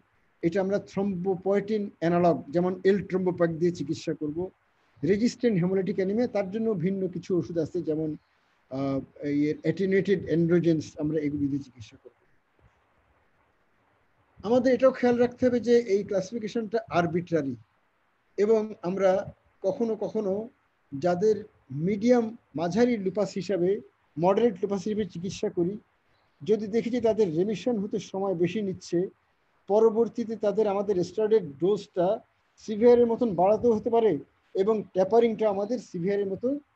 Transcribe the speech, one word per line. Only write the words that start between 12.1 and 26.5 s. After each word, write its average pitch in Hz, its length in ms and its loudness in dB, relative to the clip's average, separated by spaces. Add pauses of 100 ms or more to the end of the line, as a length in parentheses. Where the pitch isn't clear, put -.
আমাদের 247 300 4
এটাও 254 180 4
খেয়াল 247 260 2
রাখতে 240 300 0
হবে 240 120 2
যে 233 200 4
এই 202 240 0
ক্লাসিফিকেশনটা 214 760 -4 (100)
arbitrary, 160 680 -2 (840)
এবং 214 440 2
আমরা 190 520 0 (280)
কখনো 214 340 -2
কখনো 208 540 -4 (480)
যাদের 185 460 2 (280)
medium 220 680 0 (180)
মাঝারি 214 420 2
lupus 190 360 -4
হিসাবে, 196 480 -2 (380)
moderate 202 420 4
lupus 196 220 -2
হিসেবে 214 220 -2
চিকিৎসা 180 440 -6
করি, 180 280 -2 (680)
যদি 208 240 0